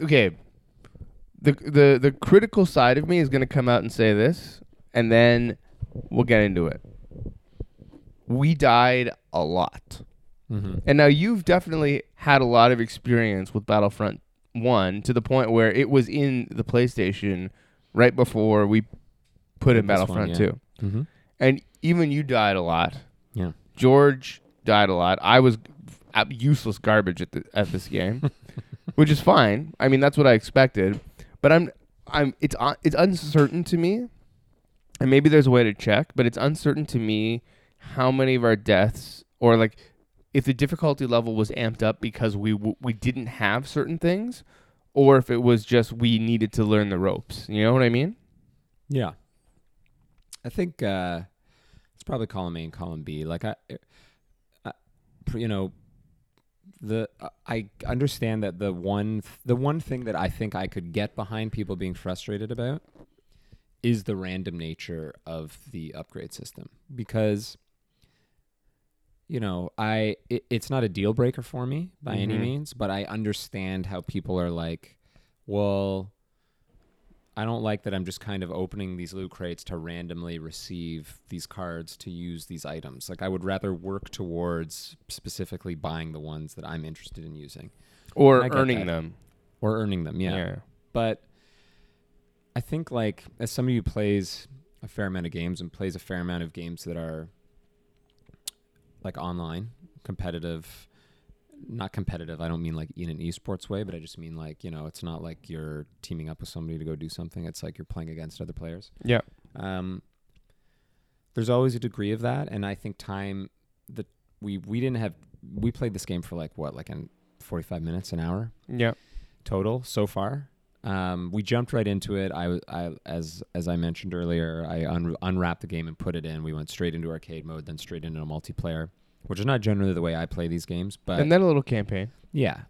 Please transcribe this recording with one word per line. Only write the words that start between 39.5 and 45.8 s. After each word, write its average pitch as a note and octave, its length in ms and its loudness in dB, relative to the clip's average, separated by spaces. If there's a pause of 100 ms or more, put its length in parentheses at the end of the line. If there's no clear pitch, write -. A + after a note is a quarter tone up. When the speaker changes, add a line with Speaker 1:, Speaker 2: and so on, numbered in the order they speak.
Speaker 1:
like, A2+ 200 4 (560)
if C#3 120 4
the C3+ 80 2
difficulty C#3+ 520 0
level A#2 300 2
was A2 160 2
amped A2+ 320 -2
up G#2+ 180 0
because A2 340 -2
we G#2 160 0
w-, G#2+ 300 -2
we B2+ 120 -2
didn't B2 340 -2
have A#2 400 -2
certain D#3+ 320 -4
things, G#3 440 -2 (500)
or C#3 240 10
if B2+ 120 2
it A#2+ 140 2
was A#2+ 220 6
just A#2 280 4